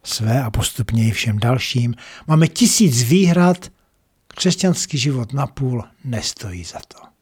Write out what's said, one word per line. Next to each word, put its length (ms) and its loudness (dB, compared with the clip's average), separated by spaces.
své 400 -2
a 80 -6
postupně 540 -2
i 60 2
všem 280 -2
dalším 560 0
máme 220 4
tisíc 540 2
výhrad, 720 2
křesťanský 720 -2
život 340 -2
napůl 520 -4
nestojí 600 -8
za 140 -14
to. 100 -20